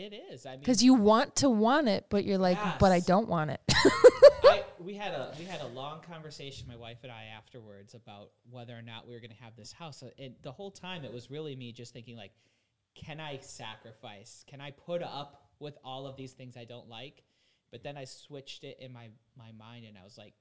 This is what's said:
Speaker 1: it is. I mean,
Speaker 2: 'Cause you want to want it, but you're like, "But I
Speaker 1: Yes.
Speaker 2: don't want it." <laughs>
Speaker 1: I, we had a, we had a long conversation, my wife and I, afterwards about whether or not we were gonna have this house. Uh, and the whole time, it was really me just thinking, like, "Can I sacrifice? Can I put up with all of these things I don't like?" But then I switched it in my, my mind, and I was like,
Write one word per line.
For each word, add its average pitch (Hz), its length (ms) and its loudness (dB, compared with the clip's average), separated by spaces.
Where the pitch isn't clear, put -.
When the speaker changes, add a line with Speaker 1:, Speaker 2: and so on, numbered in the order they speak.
Speaker 1:
it 285 200 -18
is. 135 140 -18
I 131 100 -14
mean, 139 80 -18
Speaker 2:
'Cause 240 180 2
you 262 120 8
want 220 420 4
to 277 120 2
want 240 400 2
it, - 220 -2
but 202 140 0
you're 196 140 0
like, 185 200 2
"But 196 100 6
I 180 60 4
Speaker 1:
Yes. 175 100 -2
Speaker 2:
don't 202 220 2
want 151 240 -4
it." - 120 -12
<laughs> - 40 -2
Speaker 1:
I, - 200 6
we 190 140 -12
had 202 200 -8
a, 131 240 -8
we 170 60 -14
had 180 160 -10
a 135 80 -10
long 143 340 -12
conversation, 151 640 -16
my 120 100 -16
wife 117 280 -16
and 123 80 -16
I, 110 120 -16
afterwards 104 580 -20
about 104 380 -20
whether 120 260 -16
or 117 60 -18
not 117 240 -16
we 120 80 -18
were 117 60 -18
gonna 113 140 -20
have 113 220 -20
this - 160 -20
house. 156 300 -18
Uh, 123 160 -18
and 131 240 -16
the 147 100 -14
whole 196 200 -18
time, 180 320 -14
it 107 80 -14
was 120 180 -16
really 151 240 -12
me 127 180 -14
just 120 200 -20
thinking, 117 240 -20
like, 101 160 -18
"Can 156 240 -16
I 147 180 -12
sacrifice? 110 1120 -18
Can 139 120 -20
I 143 120 -16
put 175 320 -8
up 135 440 -14
with 147 240 -16
all 131 240 -12
of 131 80 -18
these 135 160 -16
things 127 240 -20
I 120 80 -18
don't 120 240 -20
like?" 120 340 -20
But 123 140 -18
then 143 120 -12
I 139 80 -14
switched - 600 -18
it 135 160 -16
in 127 120 -20
my, 117 180 -20
my 113 160 -20
mind, 113 340 -20
and 107 120 -20
I 90 60 -20
was 104 140 -20
like, 104 220 -20